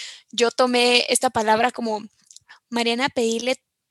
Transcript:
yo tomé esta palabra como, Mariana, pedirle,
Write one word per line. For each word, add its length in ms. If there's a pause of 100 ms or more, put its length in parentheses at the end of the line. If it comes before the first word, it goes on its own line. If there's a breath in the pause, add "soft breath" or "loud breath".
(300 loud breath)
yo 200
tomé 580
esta 220
palabra 400
como, 320 (680 loud breath)
Mariana, 400
pedirle, 460 (340)